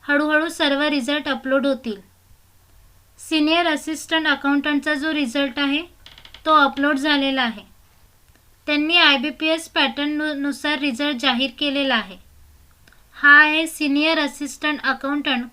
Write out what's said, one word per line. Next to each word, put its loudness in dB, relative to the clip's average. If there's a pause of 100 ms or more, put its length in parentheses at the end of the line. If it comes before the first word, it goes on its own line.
हळूहळू 0
सर्व 0
रिझल्ट -2
अपलोड 0
होतील. -4 (1160)
सिनियर 0
असिस्टंट -4
अकाउंटंटचा 0
जो -4
रिझल्ट -2
आहे, 0 (640)
तो 4
अपलोड 2
झालेला 0
आहे. -4 (1040)
त्यांनी 0
आयबीपीएस 2
पॅटर्न -2
नु-, -2
नुसार -4
रिझल्ट -2
जाहीर 0
केलेला -2
आहे. -4 (960)
हा 8
आहे 4
सिनियर 0
असिस्टंट -4
अकाउंटंट -4